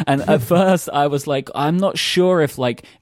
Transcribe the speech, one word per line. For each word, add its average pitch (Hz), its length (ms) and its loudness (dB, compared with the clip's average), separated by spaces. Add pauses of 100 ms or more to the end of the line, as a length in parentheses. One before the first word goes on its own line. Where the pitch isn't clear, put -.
And 139 140 0
at 151 200 2
<laughs> 120 120 -2
first 185 400 2
I 143 140 2
was 143 200 -4
like, 139 260 -4
"I'm 151 220 0
not 185 220 0
sure 180 440 2
if, 143 160 -2
like, 123 280 -4 (160)